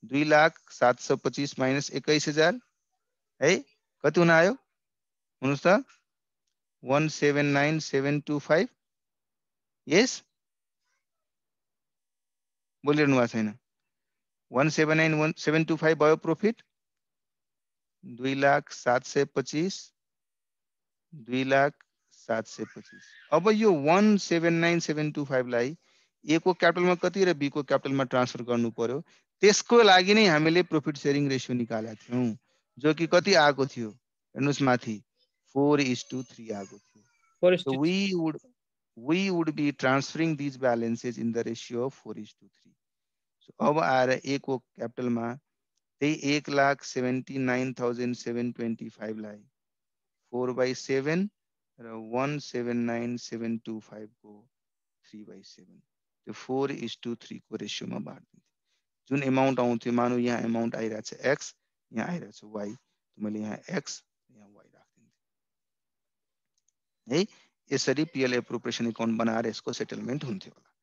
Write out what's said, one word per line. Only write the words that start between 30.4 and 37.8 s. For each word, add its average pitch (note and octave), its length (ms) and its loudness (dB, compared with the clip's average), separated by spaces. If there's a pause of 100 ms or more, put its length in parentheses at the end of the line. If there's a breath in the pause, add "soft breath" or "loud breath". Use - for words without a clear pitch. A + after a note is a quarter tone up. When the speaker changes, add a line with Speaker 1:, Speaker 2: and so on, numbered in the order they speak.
Speaker 1:
प्रॉफिट D3+ 340 -2
शेयरिङ C#3+ 320 0
रेशियो C3 280 -4
निकालेका A2+ 360 -6 (100)
थियौँ, A#2+ 340 -2 (400)
जो D3 160 2
कि D#3+ 140 -2
कति F3+ 260 4
आएको D3 320 4
थियो? A#2+ 240 -8
हेर्नुहोस् - 720 -6
माथि, A#2+ 420 -2 (520)
four C#3+ 240 4
is B2+ 240 -2
to C3 200 -10
three A2+ 280 -16
आएको G2+ 260 -12
थियो। - 260 -20 (400)
Speaker 2:
Four F3+ 100 6
is F3 100 0
Speaker 1:
So C3+ 80 -4
Speaker 2:
to C3+ 80 -2
Speaker 1:
we F#3 360 0